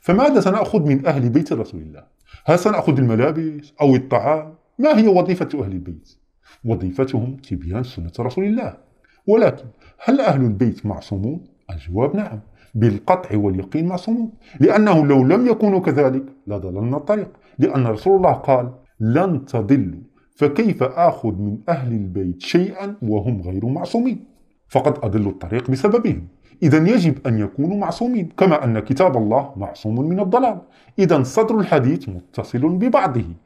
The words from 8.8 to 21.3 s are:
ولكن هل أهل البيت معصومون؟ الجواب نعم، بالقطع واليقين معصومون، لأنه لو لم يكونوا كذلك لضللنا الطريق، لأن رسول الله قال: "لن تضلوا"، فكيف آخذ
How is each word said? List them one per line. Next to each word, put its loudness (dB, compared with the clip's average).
ولكن 4
هل 2
أهل 2
البيت 0
معصومون؟ -6
الجواب -2
نعم، -6
بالقطع 2
واليقين -2
معصومون، -4
لأنه 4
لو 4
لم 4
يكونوا 2
كذلك 0
لضللنا -6
الطريق، -2
لأن 0
رسول 2
الله 4
قال: 0
"لن 0
تضلوا"، 0
فكيف 0
آخذ 0